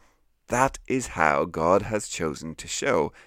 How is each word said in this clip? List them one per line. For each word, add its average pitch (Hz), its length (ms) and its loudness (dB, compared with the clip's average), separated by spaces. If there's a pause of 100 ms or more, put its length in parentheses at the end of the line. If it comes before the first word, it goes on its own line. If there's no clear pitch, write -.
(480)
that 131 400 0
is 123 200 -2
how 78 380 2
God 87 380 2
has 107 240 -4
chosen 80 480 -6
to - 120 -14
show 101 460 0 (140)